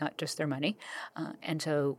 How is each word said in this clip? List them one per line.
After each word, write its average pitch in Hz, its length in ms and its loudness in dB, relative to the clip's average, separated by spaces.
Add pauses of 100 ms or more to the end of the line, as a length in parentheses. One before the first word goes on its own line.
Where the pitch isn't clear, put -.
not - 160 -2
just - 200 -4
their 156 100 2
money. 143 300 2 (380)
Uh, - 160 -4 (100)
and 160 200 -2
so 143 380 4